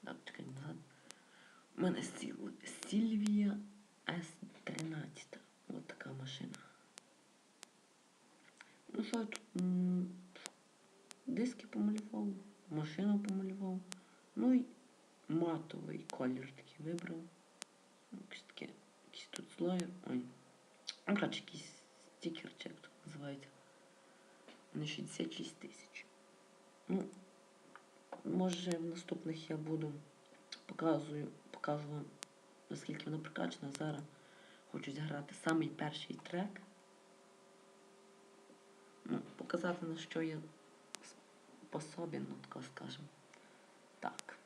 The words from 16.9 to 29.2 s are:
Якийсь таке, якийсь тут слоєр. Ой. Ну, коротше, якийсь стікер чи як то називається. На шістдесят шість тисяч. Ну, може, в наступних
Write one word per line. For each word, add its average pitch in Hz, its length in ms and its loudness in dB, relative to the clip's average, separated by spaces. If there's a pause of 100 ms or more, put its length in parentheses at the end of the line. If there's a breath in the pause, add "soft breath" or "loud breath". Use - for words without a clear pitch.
Якийсь - 320 -10
таке, - 240 -8 (380)
якийсь - 260 -14
тут - 200 -4
слоєр. 175 380 4 (200)
Ой. 127 120 2 (840)
Ну, 202 80 8
коротше, - 300 2
якийсь - 280 -12 (440)
стікер - 400 -4
чи - 120 -6
як 156 100 -12
то - 100 -18 (160)
називається. 143 420 -8 (1300)
На 151 120 0
шістдесят - 480 -2
шість - 220 -6
тисяч. - 500 -14 (840)
Ну, 190 160 4 (1200)
може, 180 460 4
в 165 140 4
наступних 165 640 -4